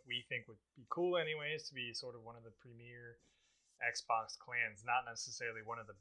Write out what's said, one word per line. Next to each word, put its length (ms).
we 220
think 200
would 120
be 140
cool 260
anyways, 520
to 60
be 200
sort 200
of 100
one 120
of 80
the 60
premier 560
Xbox 560
clans, 480
not 240
necessarily 540
one 160
of 80
the 140